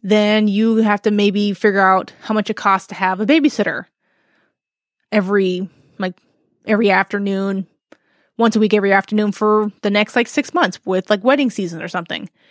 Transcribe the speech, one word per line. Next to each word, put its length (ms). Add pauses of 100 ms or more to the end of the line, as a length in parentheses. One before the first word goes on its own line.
then 440
you 300
have 260
to 80
maybe 420
figure 280
out 320 (100)
how 120
much 160
it 60
costs 320
to 60
have 260
a 60
babysitter 600 (1200)
every, 580 (300)
like, 160 (500)
every 280
afternoon, 760 (720)
once 180
a 60
week, 120
every 200
afternoon 400
for 400 (100)
the 80
next, 240
like, 140
six 260
months 300
with, 260
like, 140
wedding 260
season 320
or 60
something. 420 (200)